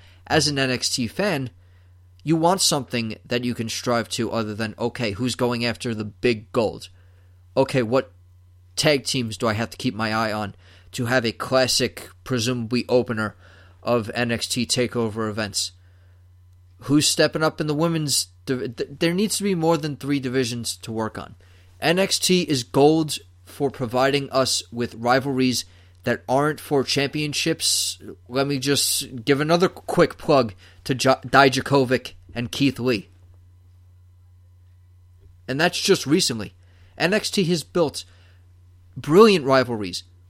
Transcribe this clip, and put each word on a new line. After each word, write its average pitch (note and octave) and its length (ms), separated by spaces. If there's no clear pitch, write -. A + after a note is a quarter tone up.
as D3+ 220
an C#3+ 100
N C3+ 120
X B2 200
T A#2+ 160
fan, D3 440
you D#3 120
want E3+ 240
something A#2+ 640
that A#2+ 200
you A#2+ 100
can A2+ 140
strive A#2 420
to A2+ 200
other G#2+ 240
than, G#2+ 240
okay, A#2 340
who's A#2 220
going A#2+ 300
after A#2 300
the G#2+ 100
big A2 480
gold? G#2 360
Okay, C3+ 260
what A#2+ 300
tag D3 280
teams A2+ 340
do A#2 100
I G#2+ 60
have A2+ 160
to - 60
keep B2+ 180
my A2 180
eye A2 200
on G#2+ 220
to A#2+ 140
have B2 180
a A2 80
classic, - 760
presumably A#2+ 640
opener, A2+ 460
of A#2 320
N A#2+ 160
X A2+ 160
T A#2+ 200
TakeOver A2+ 640
events? G#2 420
Who's C#3+ 260
stepping D#3 340
up D#3 180
in D#3 60
the D3+ 80
women's D#3 540
div-, B2 300
th-, - 220
there E3+ 160
needs G3+ 240
to G3 40
be G3 120
more E3 240
than D3 180
three C#3 240
divisions B2 580
to - 140
work A2 240
on. - 180
N E3 180
X F#3+ 200
T F3+ 240
is C3+ 200
gold D3+ 560
for C#3 260
providing C3+ 600
us C3 400
with A#2 260
rivalries B2 680
that A#2+ 240
aren't C#3 320
for C#3 240
championships. - 1120
Let C3+ 180
me C#3+ 120
just C3 640
give C#3 160
another E3+ 280
quick - 500
plug B2+ 340
to C#3 100
J-, C3 320
Dijakovic C3 880
and A#2 180
Keith C#3 260
Lee. A#2 300
And C3 100
that's E3+ 220
just - 260
recently. B2+ 480
N F3+ 180
X G#3+ 160
T G3+ 140
has D#3+ 200
built D#3+ 400
brilliant F3+ 480
rivalries A#2+ 600